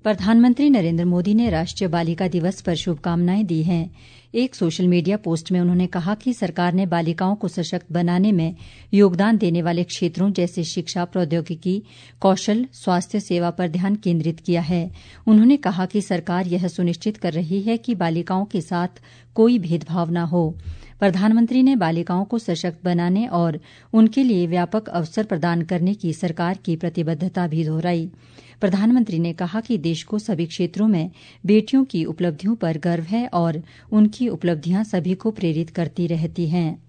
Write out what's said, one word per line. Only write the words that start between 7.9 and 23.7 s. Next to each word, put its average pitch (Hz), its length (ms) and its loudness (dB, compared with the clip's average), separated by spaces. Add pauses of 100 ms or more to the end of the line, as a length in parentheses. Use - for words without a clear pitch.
बनाने 175 400 2
में 160 240 0 (380)
योगदान 196 440 6
देने 175 240 2
वाले 170 220 0
क्षेत्रों 175 480 -2
जैसे 175 320 -2
शिक्षा, 175 420 -4
प्रौद्योगिकी, 175 760 -2 (400)
कौशल, 208 520 2
स्वास्थ्य 180 460 -2
सेवा 175 300 -2
पर 180 180 -4
ध्यान 180 280 0
केंद्रित 170 440 -2
किया 170 220 0
है। 170 280 -2 (380)
उन्होंने 226 300 8
कहा 185 280 -2
कि 202 160 -2
सरकार 180 460 -2
यह 180 200 -2
सुनिश्चित 175 500 -4
कर 170 160 -4
रही 170 280 -2
है 226 160 -2
कि 226 180 -4
बालिकाओं 175 500 -2
के 202 160 -4
साथ 175 400 -6 (340)
कोई 233 240 4
भेदभाव 165 520 -2
न 170 140 -2
हो। 165 300 0 (440)
प्रधानमंत्री 220 640 4
ने 269 120 6
बालिकाओं 170 500 0
को 233 140 -4
सशक्त 170 440 -4
बनाने 180 440 2
और 170 320 0 (340)